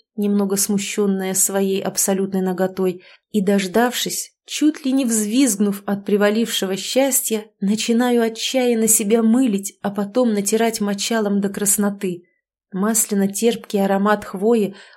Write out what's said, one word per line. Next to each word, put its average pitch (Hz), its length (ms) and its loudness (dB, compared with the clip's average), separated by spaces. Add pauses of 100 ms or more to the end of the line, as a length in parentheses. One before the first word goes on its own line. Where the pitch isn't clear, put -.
(140)
немного 202 420 0
смущённая 196 800 -2
своей 196 480 0
абсолютной 190 580 -2
наготой, 185 640 -2 (280)
и, 214 100 0
дождавшись, 202 920 0 (120)
чуть - 400 0
ли 262 80 -2
не 269 120 2
взвизгнув 214 840 0
от 196 180 -4
привалившего 208 720 0
счастья, 240 680 0 (140)
начинаю 233 600 2
отчаянно 226 640 0
себя 220 360 2
мылить, 220 600 2
а 202 80 -4
потом 208 420 0
натирать 220 480 0
мочалом 202 600 -2
до 202 80 0
красноты. 196 760 -2 (480)
Масляно-терпкий 202 1120 0
аромат 202 420 0
хвои 202 500 0 (220)